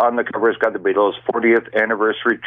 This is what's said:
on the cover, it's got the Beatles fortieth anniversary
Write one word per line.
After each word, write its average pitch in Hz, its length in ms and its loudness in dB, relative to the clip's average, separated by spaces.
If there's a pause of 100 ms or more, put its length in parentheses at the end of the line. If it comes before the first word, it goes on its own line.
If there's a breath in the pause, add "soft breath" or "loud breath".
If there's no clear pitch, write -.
on 120 120 0
the - 80 -2
cover, 113 240 0
it's 98 100 -2
got 113 140 0
the 101 60 -8
Beatles 98 340 0 (180)
fortieth 117 420 2
anniversary 110 720 0